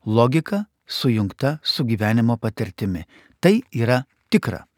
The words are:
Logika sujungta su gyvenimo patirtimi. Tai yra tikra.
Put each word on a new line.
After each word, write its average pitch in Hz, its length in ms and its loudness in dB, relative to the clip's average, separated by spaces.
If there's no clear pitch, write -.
Logika 131 640 2
sujungta 123 760 -2
su - 220 -4
gyvenimo 113 540 0
patirtimi. 98 640 -6
Tai 202 160 4
yra 123 300 0
tikra. 107 480 0